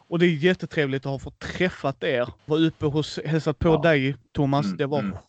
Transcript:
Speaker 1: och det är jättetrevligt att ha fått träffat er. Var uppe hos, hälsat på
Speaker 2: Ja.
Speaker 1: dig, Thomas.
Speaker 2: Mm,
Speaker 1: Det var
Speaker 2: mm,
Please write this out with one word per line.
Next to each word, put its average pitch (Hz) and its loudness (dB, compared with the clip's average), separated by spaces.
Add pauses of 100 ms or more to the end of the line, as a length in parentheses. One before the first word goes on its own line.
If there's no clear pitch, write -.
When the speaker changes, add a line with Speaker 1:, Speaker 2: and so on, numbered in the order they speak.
Speaker 1:
och 175 -2
det 175 4
är 185 4
jättetrevligt 151 0
att 139 -4
ha 139 -6
fått - -16
träffat - -4
er. 127 0 (160)
Var 151 0
uppe 156 0
hos, 147 -2
hälsat 156 -2
på 175 2
Speaker 2:
Ja. 160 6
Speaker 1:
dig, 143 4 (160)
Thomas. 139 2
Speaker 2:
Mm, 92 -4
Speaker 1:
Det 143 -2
var 143 0
Speaker 2:
mm, 95 -4 (120)